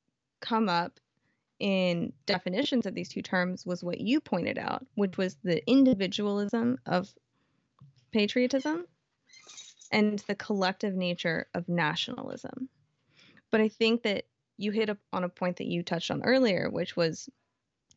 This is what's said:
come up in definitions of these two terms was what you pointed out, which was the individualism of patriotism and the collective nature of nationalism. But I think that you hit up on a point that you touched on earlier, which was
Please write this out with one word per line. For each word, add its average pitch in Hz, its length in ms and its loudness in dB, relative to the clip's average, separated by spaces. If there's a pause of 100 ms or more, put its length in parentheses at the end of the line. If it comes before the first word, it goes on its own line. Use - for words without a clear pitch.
(400)
come 220 280 0
up 175 300 0 (600)
in 180 540 0 (140)
definitions 202 600 0
of 185 80 -6
these 175 140 -6
two - 140 -6
terms 180 420 0
was 180 200 -6
what 175 160 -4
you 262 200 2
pointed - 380 -2
out, - 260 -4 (100)
which 196 220 0
was 190 280 -2
the 170 260 0
individualism 208 1160 2
of 180 260 0 (1000)
patriotism 254 760 2 (1040)
and 214 300 4
the - 140 -4
collective 190 600 0
nature 175 600 -2
of 175 140 -4
nationalism. - 1000 -4 (800)
But 220 100 4
I 220 80 4
think 226 340 2
that 202 220 -2 (320)
you 202 160 -2
hit 214 180 0
up 208 80 -4 (140)
on 185 120 -2
a 180 40 -2
point 180 300 -4
that - 80 -6
you 170 160 -2
touched 170 280 -4
on 151 120 -2
earlier, 240 480 2
which - 260 -4
was 170 320 0 (680)